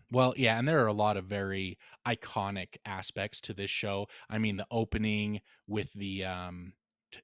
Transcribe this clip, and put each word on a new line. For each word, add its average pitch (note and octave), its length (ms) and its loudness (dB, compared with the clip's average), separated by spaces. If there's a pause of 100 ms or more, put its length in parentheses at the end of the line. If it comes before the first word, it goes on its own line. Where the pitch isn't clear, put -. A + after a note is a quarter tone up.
(120)
Well, B2+ 260 6
yeah, A2+ 200 6
and B2 100 2
there D3+ 160 6
are A2+ 40 4
a G#2+ 60 4
lot G#2 240 4
of F#2 80 -4
very G2 520 -2 (300)
iconic G2+ 800 -2
aspects G2 560 -4
to - 120 -8
this G2 160 -4
show. G2+ 380 -2 (220)
I A2 80 -4
mean, G#2+ 180 2
the F#2+ 160 -6
opening G#2+ 680 0 (260)
with G#2 260 -4
the, G2 320 -4
um, F2+ 480 -6 (380)
t-, - 120 -16